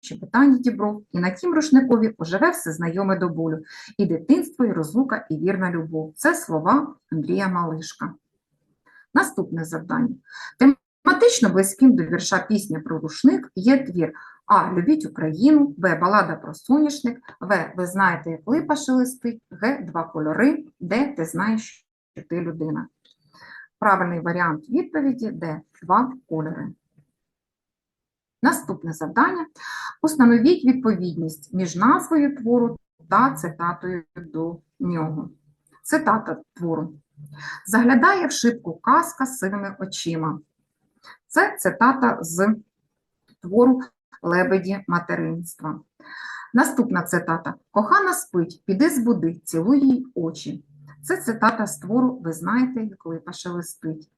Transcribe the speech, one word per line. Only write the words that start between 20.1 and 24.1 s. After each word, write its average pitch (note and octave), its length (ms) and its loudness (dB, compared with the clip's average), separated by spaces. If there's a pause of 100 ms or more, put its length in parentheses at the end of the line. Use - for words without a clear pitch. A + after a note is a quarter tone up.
Д. A#3 360 -2
«Ти D#3+ 80 -4
знаєш, G#3+ 600 -4 (300)
що - 120 -20
ти F3 120 -6
людина». E3 480 -6 (880)
Правильний F3+ 420 0